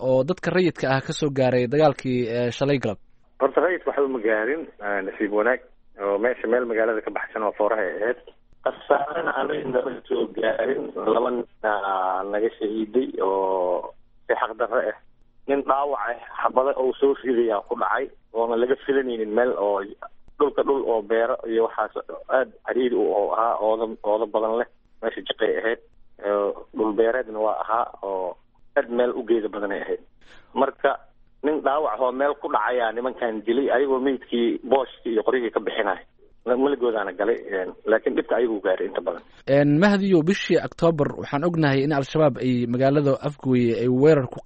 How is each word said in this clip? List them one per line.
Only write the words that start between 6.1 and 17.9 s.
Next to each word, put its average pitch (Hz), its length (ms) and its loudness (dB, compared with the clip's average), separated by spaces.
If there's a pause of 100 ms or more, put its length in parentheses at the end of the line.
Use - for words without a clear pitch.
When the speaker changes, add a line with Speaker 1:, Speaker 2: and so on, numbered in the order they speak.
Speaker 2:
meesha 117 300 -2
meel 120 180 2
magaalada 110 360 0
ka 107 100 -8
baxsan 104 320 -6
oo 101 100 0
fooraha 107 280 0
ay 90 140 -2
ahayd. 113 240 -2 (440)
Khasaarena 147 720 -2
anaga 143 340 -4
nama 127 220 -2 (120)
soo 120 300 -2
gaarin, 110 500 -2 (220)
laba 113 260 0
nin 120 140 -4 (140)
aa 98 640 -2
naga 104 320 0
shahiiday 110 540 -2 (120)
oo 95 720 0 (360)
si 120 60 4
xaq 117 220 -2
darro 117 220 0
ah. - 180 -4 (480)
Nin 139 180 0
dhaawac 135 360 0
ah, 113 200 -6 (160)
xabado 131 400 2
uu 131 180 0
soo 139 220 2
ridayaa 117 480 0
ku - 140 -6
dhacay, 110 280 -2 (260)